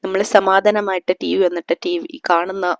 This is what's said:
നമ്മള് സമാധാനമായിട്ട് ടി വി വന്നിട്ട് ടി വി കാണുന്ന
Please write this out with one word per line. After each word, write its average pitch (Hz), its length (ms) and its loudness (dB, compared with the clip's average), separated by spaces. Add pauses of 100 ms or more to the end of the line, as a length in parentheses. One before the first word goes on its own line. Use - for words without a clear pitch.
നമ്മള് 190 260 -2
സമാധാനമായിട്ട് 196 880 2
ടി 180 200 -4
വി 190 120 2
വന്നിട്ട് 175 360 -2
ടി 175 180 -4
വി - 260 -12
കാണുന്ന 185 440 0 (120)